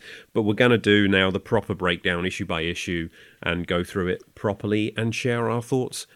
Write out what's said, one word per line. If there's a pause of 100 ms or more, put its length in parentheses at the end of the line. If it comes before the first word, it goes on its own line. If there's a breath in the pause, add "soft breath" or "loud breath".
(340 loud breath)
But
we're
gonna
do
now
the
proper
breakdown
issue
by
issue (340 loud breath)
and
go
through
it
properly
and
share
our
thoughts